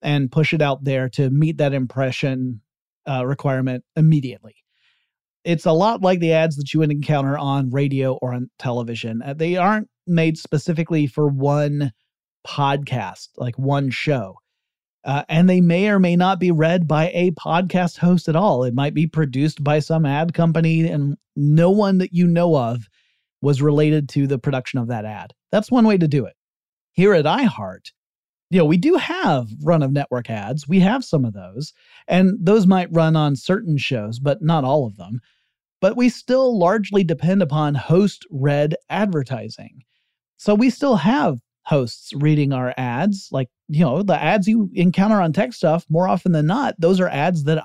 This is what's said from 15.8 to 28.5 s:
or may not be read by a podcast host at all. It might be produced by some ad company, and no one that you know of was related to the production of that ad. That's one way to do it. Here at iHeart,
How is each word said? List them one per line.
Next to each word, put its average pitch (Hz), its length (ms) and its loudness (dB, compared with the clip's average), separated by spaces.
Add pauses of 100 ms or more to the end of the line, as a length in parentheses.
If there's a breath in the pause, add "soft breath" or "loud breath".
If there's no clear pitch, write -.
or 202 100 4
may 175 160 2
not 180 240 2
be 180 120 2
read 165 360 2
by 156 220 2
a 175 220 0
podcast 175 680 -2
host 175 320 2
at 151 60 0
all. 160 280 2
It 123 100 -2
might 139 200 -2
be 160 140 0
produced 147 560 -2
by 151 160 2
some 160 260 0
ad 151 280 -2
company, 165 540 0
and 143 300 -2 (180)
no 151 360 4
one 196 260 2
that 185 160 -2
you 175 140 2
know 170 280 2
of 117 320 -2 (540)
was 139 200 0
related 151 480 2
to 143 180 0
the 135 100 -2
production 131 400 -4
of 117 120 -4
that 110 160 -6
ad. 104 280 -14 (180)
That's 214 200 -2
one 233 160 4
way 208 100 4
to 165 100 2
do 135 180 0
it. - 100 -16 (560)
Here 196 240 4
at 147 100 4
iHeart, 151 680 -2 (600)